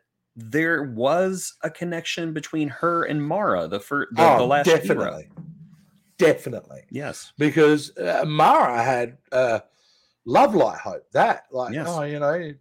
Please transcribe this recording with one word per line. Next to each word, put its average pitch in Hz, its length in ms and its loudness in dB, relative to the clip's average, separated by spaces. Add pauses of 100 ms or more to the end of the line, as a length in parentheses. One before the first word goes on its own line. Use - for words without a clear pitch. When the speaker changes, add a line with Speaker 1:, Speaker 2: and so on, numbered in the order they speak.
(360)
Speaker 1:
there 143 480 -2
was 160 720 -2 (100)
a 165 60 -4
connection 165 640 -8
between 151 360 -4
her 170 340 -2
and 151 180 -2
Mara, 147 460 -2
the 101 120 -6
fir-, - 340 -6
the, 135 100 2
Speaker 2:
Oh, 143 140 8
Speaker 1:
the 123 80 4
last 143 220 2
She-Ra. 160 100 6
Speaker 2:
definitely. 104 520 -4 (880)
Definitely. 120 640 0 (100)
Speaker 1:
Yes. - 460 -12
Speaker 2:
Because, 151 600 4
uh, - 300 -2
Mara 156 560 4
had, 123 340 -2 (140)
uh, 123 300 0 (640)
love 214 280 4
Light 110 260 2
Hope. 92 340 -12
That, 185 380 2
like, 127 220 -6
Speaker 1:
Yes. 156 160 -6
Speaker 2:
oh, 160 140 -4
you 147 160 -8
know, 147 140 0 (280)